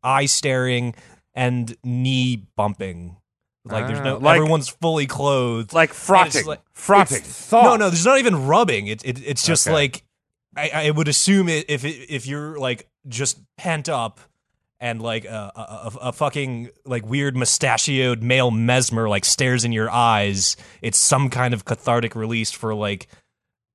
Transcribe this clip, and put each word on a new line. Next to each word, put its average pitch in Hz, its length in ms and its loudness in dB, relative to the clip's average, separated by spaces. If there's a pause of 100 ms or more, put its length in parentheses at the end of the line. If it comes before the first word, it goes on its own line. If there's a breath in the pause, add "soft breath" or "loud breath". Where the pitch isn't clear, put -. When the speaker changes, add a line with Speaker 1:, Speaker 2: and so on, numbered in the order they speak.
Speaker 1:
eye 135 240 2
staring 127 680 0 (400 soft breath)
and 123 500 -2
knee 127 640 0 (100)
bumping. 92 600 -4 (480)
Like, 110 220 -4
there's 139 140 -4
no, 135 160 -2
Speaker 2:
Ah, - 40 -8
like, 156 180 6
Speaker 1:
everyone's 156 300 2
fully 160 380 -2
clothed. 123 680 -2
Speaker 2:
like 165 180 4
Speaker 1:
And - 60 -18
Speaker 2:
frotting. 180 440 4
Speaker 1:
it's 160 80 -4
like, 151 120 -10 (120)
Speaker 2:
Frotting. 196 460 4
Speaker 3:
It's - 100 -10
thought. - 360 4
Speaker 1:
No, 233 120 8
no, 208 140 2
there's 170 160 0
not 269 120 6
even 180 280 2
rubbing. 147 400 2
It, 107 180 -8
it, 131 220 -6
it's 139 200 -4
just 160 200 0
Speaker 2:
Okay. 165 80 0
Speaker 1:
like, 143 300 -2 (520)
I, 147 140 -6 (160)
I 151 40 2
would 151 180 0
assume 190 400 2
it, 156 200 -2
if 139 160 -4
it, 143 240 -10
if 127 180 -10
you're, 147 320 -10
like, 127 300 -6 (180)
just 127 320 -6 (200)
pent 160 300 -6
up 117 320 -6 (600)
and, 117 220 -8
like, 113 240 -6
a, 104 280 -12
a, - 60 -16
a, 110 320 -12 (160)
a 117 40 -4
fucking, 131 580 -4 (160)
like, 123 180 -6
weird 135 320 -2
mustachioed 127 840 0
male 123 280 2
mesmer, 117 580 2
like, 101 180 0
stares 127 380 0
in 120 80 0
your 110 180 -2
eyes, 104 640 2 (240 soft breath)
it's 113 180 -2
some 135 300 2
kind 123 240 0
of 110 140 -4
cathartic 117 480 0
release 113 360 -4
for, 110 240 -6
like, 104 340 -4 (680 soft breath)